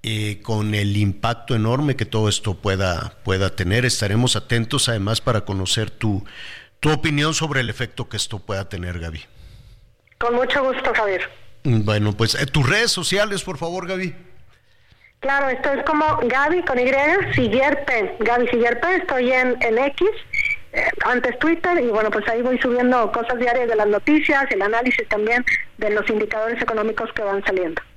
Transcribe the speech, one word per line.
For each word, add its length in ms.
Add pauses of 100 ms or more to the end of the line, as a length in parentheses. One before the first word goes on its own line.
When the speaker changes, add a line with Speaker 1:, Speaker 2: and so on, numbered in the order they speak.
Speaker 1:
eh, 400
con 320
el 240
impacto 560
enorme 420
que 100
todo 220
esto 280
pueda, 580 (100)
pueda 320
tener. 300
Estaremos 500
atentos 540
además 320
para 200
conocer 500
tu, 340 (540)
tu 120
opinión 440
sobre 260
el 80
efecto 400
que 80
esto 220
pueda 280
tener, 300
Gaby. 240 (960)
Speaker 2:
Con 160
mucho 300
gusto, 320
Javier. 260 (420)
Speaker 1:
Bueno, 540
pues, 160
eh, 140
tus 200
redes 240
sociales, 520
por 160
favor, 280
Gaby. 280 (1040)
Speaker 2:
Claro, 280
esto 240
es 100
como 220 (240)
Gaby 340
con 160
Y, 100 (460)
Sillerte, 840
Gaby 260
Sillerte, 480
estoy 380
en, 280
en 160
X, 300 (640)
eh, 140 (180)
antes 360
Twitter, 440
y 40
bueno, 220
pues 200
ahí 120
voy 180
subiendo 520
cosas 260
diarias 300
de 80
las 120
noticias, 640
el 120
análisis 480
también 340 (340)
de 120
los 200
indicadores 520
económicos 520
que 80
van 220
saliendo. 380 (160)